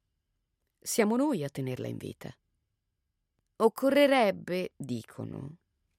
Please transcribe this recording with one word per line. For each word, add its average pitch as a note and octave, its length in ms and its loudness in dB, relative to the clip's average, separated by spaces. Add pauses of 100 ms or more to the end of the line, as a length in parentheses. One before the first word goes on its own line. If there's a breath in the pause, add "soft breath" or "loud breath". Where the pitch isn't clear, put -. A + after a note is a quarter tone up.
(800)
Siamo A3 380 0
noi C4 260 0
a C#3 60 -6
tenerla B2+ 360 -6
in A#2+ 120 -8
vita. - 380 -14 (1200)
Occorrerebbe, A3+ 1160 4
dicono, A#2+ 840 -10 (420)